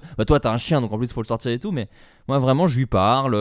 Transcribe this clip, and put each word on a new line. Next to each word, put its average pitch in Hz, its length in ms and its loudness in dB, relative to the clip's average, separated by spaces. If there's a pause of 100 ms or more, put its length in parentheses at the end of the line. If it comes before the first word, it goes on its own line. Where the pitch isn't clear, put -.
(180)
bah, 107 80 0
toi 147 160 4
t'as 113 120 0
un 117 40 -2
chien 143 240 0
donc 110 100 -4
en 107 60 -4
plus 120 160 -4
faut 120 80 -6
le 107 60 -6
sortir 117 220 -4
et 120 100 -4
tout, 208 120 -6
mais 123 160 -4 (400)
moi 135 100 0
vraiment 135 300 2
je 123 100 0
lui 131 80 0
parle, 120 560 2